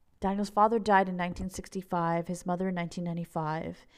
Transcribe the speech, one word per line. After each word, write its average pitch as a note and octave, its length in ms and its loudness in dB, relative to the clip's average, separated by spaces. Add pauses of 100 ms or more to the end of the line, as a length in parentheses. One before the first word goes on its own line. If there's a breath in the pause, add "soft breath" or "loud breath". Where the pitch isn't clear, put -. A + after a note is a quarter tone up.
(180)
Daniel's G3 300 0
father A3 300 4
died F#3+ 320 4
in F3+ 80 -4
nineteen F3+ 320 -4
sixty-five, E3+ 760 -2
his F3 200 -8
mother F3+ 240 0
in F#3 40 -2
nineteen E3+ 300 -4
ninety-five, E3 840 -6 (120)